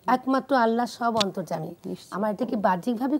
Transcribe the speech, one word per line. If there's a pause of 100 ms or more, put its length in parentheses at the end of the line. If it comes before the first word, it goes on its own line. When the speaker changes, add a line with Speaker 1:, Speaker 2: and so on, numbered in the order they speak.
Speaker 1:
একমাত্র
আল্লাহ
সব (120)
অন্তর্যামী।
Speaker 2:
নিশ্চয়ই।
Speaker 1:
আমার
এটা
কি
বাহ্যিকভাবে